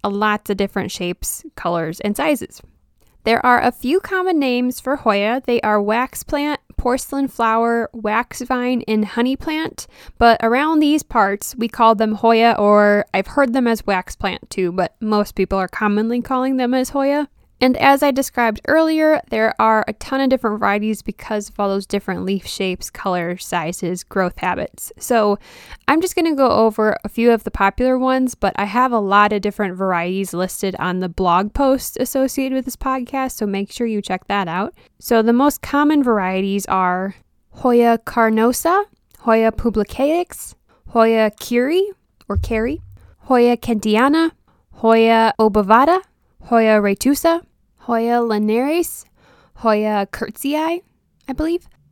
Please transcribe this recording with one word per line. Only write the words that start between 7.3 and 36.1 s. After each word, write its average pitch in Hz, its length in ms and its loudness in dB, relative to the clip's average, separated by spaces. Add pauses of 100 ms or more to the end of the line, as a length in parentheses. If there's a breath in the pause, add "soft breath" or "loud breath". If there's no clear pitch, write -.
wax 220 480 -4
vine, 247 440 -2
and 220 200 0
honey 247 280 0
plant. 311 520 -6 (320 loud breath)
But 233 240 6
around 277 380 2
these 302 220 2
parts, 202 540 -2
we 247 100 -4
call 226 280 4
them 220 180 0
Hoya, 226 460 4
or 208 560 4
I've 190 140 -2
heard 262 260 0
them 262 120 2
as 233 200 -2
wax 185 280 -2
plant - 360 -6
too, 180 200 -2
but 180 300 -4
most 208 340 -2
people 190 240 -2
are 185 80 -2
commonly 220 540 -2
calling 262 380 -2
them 247 160 0
as 254 160 -2
Hoya. 277 400 -2 (300)
And 254 180 4
as 277 260 4
I 285 80 2
described 240 560 -2
earlier, 311 520 2 (100)
there 220 300 0
are 220 280 4
a - 60 -6
ton - 260 -4
of 269 100 2
different 220 300 0
varieties 208 420 -2
because - 460 -8
of - 100 -20
all 202 100 0
those 196 180 -2
different 185 380 -4
leaf 190 220 -4
shapes, 185 420 -6
color, 180 480 -4
sizes, 175 680 -6
growth 185 340 -2
habits. - 640 -6
So 214 400 0 (480 loud breath)
I'm 311 120 4
just 359 140 -4
gonna 330 220 0
go 269 120 4
over 214 540 2
a 208 60 -8
few 233 240 2
of 220 100 2
the 220 80 -6
popular 247 480 0
ones, 262 380 0
but - 180 -2
I 202 120 -2
have 247 260 0
a 226 80 2
lot 208 320 2
of 208 100 -2
different 202 320 -4
varieties 185 580 -2
listed 185 460 -4
on 180 220 -4
the 180 80 -4
blog 185 440 0
post 269 460 0
associated 262 560 -2
with 262 100 -2
this 262 120 -10
podcast, 262 560 -6
so - 120 -6
make 202 280 -4
sure 233 160 -4
you 214 120 -2
check 185 280 -8
that 202 180 -2
out. 185 260 -6 (280 soft breath)
So 233 200 2
the 226 120 4
most 269 280 2
common 294 440 2
varieties 196 600 0